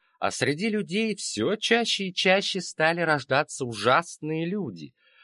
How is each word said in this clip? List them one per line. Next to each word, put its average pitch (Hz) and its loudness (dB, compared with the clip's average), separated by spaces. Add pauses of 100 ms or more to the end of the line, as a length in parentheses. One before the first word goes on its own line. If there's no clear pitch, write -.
(180)
а 98 0
среди 147 0
людей 208 -2
всё 139 -2
чаще 220 0
и 175 -8
чаще 196 2
стали 165 0
рождаться 147 0
ужасные 147 0
люди, 147 -6 (320)